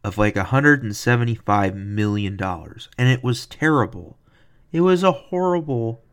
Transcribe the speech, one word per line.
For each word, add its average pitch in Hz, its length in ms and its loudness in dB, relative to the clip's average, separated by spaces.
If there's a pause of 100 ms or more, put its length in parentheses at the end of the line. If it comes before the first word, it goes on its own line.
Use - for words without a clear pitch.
of, 101 160 -6
like, 104 160 2
a 98 80 0
hundred 139 400 2
and 101 140 -8
seventy-five 110 800 0
million 104 600 -2
dollars, 92 520 -8 (100)
and 123 100 4
it 127 140 2
was 123 240 -2
terrible. 113 720 -2 (540)
It 165 80 -2
was 180 240 4
a 185 80 6
horrible 151 880 -4 (100)